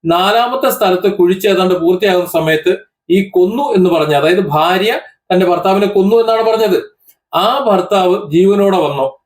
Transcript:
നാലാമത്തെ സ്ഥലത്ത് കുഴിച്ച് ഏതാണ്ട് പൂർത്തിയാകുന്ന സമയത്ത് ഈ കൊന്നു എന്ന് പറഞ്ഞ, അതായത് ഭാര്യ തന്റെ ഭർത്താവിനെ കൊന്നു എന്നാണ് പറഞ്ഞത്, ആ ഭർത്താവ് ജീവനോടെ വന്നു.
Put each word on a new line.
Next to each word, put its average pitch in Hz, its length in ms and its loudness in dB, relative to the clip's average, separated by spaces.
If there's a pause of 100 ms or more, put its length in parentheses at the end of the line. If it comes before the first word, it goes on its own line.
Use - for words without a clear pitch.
നാലാമത്തെ 233 640 0
സ്ഥലത്ത് 190 460 0
കുഴിച്ച് 190 320 0
ഏതാണ്ട് 185 320 0
പൂർത്തിയാകുന്ന 180 480 0
സമയത്ത് 160 500 -2 (320)
ഈ 196 200 0
കൊന്നു 202 340 0
എന്ന് 185 260 2
പറഞ്ഞ, 156 240 0
അതായത് 156 260 2
ഭാര്യ 180 600 -2 (340)
തന്റെ 185 120 2
ഭർത്താവിനെ 190 420 0
കൊന്നു 202 280 0
എന്നാണ് 226 280 0
പറഞ്ഞത്, 220 520 -2 (400)
ആ 220 240 0
ഭർത്താവ് 190 720 0
ജീവനോടെ 190 460 2
വന്നു. 135 480 -4